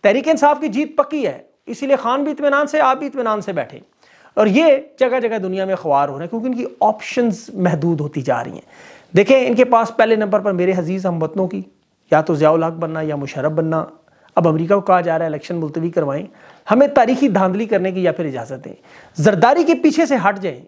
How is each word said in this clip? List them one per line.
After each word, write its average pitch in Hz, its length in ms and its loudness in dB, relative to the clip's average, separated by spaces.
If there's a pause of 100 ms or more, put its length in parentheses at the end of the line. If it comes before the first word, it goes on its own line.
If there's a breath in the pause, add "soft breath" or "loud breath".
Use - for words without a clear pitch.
तहरीक 233 240 2
इंसाफ 294 340 2
की 302 80 -4
जीत 285 280 -4
पक्की 285 260 -2
है, 143 260 -8 (180)
इसीलिए 269 300 -2
खान 254 260 -2
भी 302 80 -4
इत्मीनान 285 340 0
से, 302 140 -2
आप 269 180 2
भी 311 80 -10
इत्मीनान 226 360 -4
से 196 120 -8
बैठे। 143 280 -8 (560 soft breath)
और 220 100 6
ये 277 520 4
जगह 254 200 0
जगह 226 180 -2
दुनिया 190 280 -4
में 190 100 -2
ख्वार 143 340 0
हो 139 80 -10
रहे 170 100 -10
हैं, - 20 -12
क्योंकि 226 180 -6
इनकी 240 340 -6
ऑप्शंस 214 720 -2
महदूद 165 460 0
होती 147 200 -6
जा 123 200 -2
रही 120 120 -10
हैं। - 100 -18 (520 loud breath)
देखें, 226 260 6
इनके 247 220 2
पास 233 340 2
पहले 220 200 4
नंबर 208 220 0
पर 196 140 -2
मेरे 180 200 0
अजीज 180 320 -4
हमवतनों 170 420 -2
की 95 180 -8 (480)
या 156 80 6
तो 160 140 -2
ज़ियाउल 156 280 4
हक 165 100 -4
बनना 160 280 -8
या 151 140 -4
मुशर्रफ 139 360 -4
बनना। 160 400 -2 (460 soft breath)
अब 170 100 2
अमेरिका 165 280 2
को 196 60 0
कहा 185 200 2
जा 165 160 -2
रहा 165 60 -2
है 165 60 -2
इलेक्शन 151 260 -8
मुलतवी 160 340 -4
करवाएं, 170 380 -4 (420 soft breath)
हमें 277 240 4
तारीखी 254 360 4
धांधली 190 360 0
करने 190 260 0
की 180 140 -2
या 165 60 2
फिर 160 160 -4
इजाज़त 127 320 -10
दें, - 160 -18 (480 loud breath)
जरदारी 233 400 4
के 330 100 4
पीछे 311 320 2
से 269 100 0
हट 196 240 0
जाएं। 147 280 -8